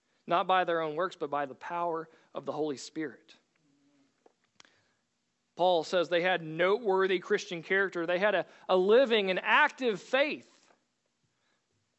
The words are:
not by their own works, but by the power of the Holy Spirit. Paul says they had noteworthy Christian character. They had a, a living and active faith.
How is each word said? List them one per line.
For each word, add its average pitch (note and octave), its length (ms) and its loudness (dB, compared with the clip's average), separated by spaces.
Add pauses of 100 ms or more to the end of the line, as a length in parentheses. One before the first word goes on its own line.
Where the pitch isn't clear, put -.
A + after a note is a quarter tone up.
(280)
not F3+ 200 2
by F#3 160 4
their E3+ 180 0
own D3+ 140 -4
works, F3+ 200 -2
but D3 140 -6
by C#3+ 160 -2
the C3 100 -14
power E3+ 540 -6 (240)
of C#3+ 120 -12
the C#3 60 -6
Holy D3+ 260 -4
Spirit. - 580 -12 (2250)
Paul E3+ 280 2
says E3+ 260 0
they E3+ 120 0
had F3+ 200 0
noteworthy F#3+ 800 0
Christian F3+ 420 -4
character. F#3 440 -2
They F3 120 0
had G3+ 160 2
a, E3+ 120 0 (240)
a F#3+ 60 4
living G#3+ 540 4
and F#3 140 -2
active A#3+ 580 2
faith. C4 460 -2 (1500)